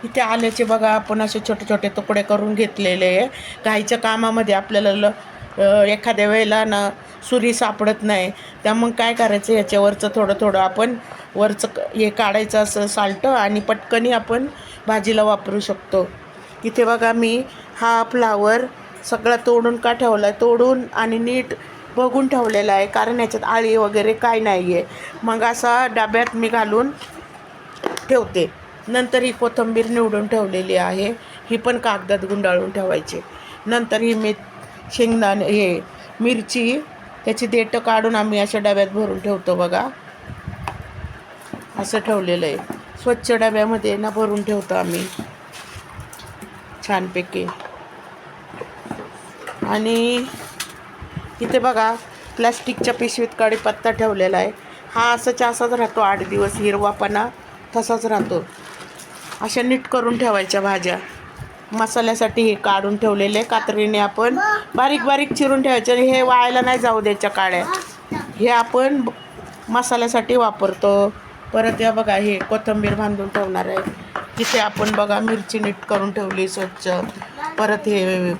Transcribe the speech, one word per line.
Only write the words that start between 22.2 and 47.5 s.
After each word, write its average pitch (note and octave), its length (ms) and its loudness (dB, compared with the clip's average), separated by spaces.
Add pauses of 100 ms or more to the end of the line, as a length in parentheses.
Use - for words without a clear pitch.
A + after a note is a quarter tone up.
ठेवलेला G#3+ 440 2
आहे, G3 140 4
कारण A3+ 340 0
याच्यात A3 240 -2
आळी A3+ 320 2
वगैरे G#3+ 360 2
काय A3+ 280 2
नाही F#3 340 2
आहे. F3 100 0 (380)
मग A3+ 200 0
असा A#3+ 440 2
डब्यात A3+ 500 0
मी A3+ 120 0
घालून A3+ 420 2 (1160)
ठेवते. G3+ 440 2 (360)
नंतर B3 340 2
ही B3 100 0
कोथिंबीर A3+ 540 0
निवडून A3 400 0
ठेवलेली F#3+ 500 0
आहे, F#3+ 340 0 (400)
ही A#3 60 2
पण A#3+ 220 0
कागदात G3+ 460 0
गुंडाळून F#3+ 460 0
ठेवायची. F3 500 -4 (460)
नंतर A#3 340 0
ही A#3 140 2
मे-, G#3+ 180 0 (600)
शेंगदाणे, A3 520 2
हे F#3+ 360 2 (400)
मिरची, A#3+ 600 0 (440)
त्याची A3+ 220 -2
देठं A3+ 320 0
काढून A3+ 360 2
आम्ही G#3 240 0
अशा G#3 200 0
डब्यात G3+ 280 2
भरून G3 320 -2
ठेवतो F#3 360 -2
बघा. F3+ 340 0 (1900)
असं G3+ 200 -4
ठेवलेलं F#3 480 0
आहे, C#3+ 100 -2 (460)
स्वच्छ A#3+ 300 0
डब्यामध्ये G#3+ 640 2
ना G#3+ 140 -4
भरून G#3 320 0
ठेवतो C#3 320 -2
आम्ही F#2 320 -2 (1800)
छानपैकी. F3+ 600 -4 (2250)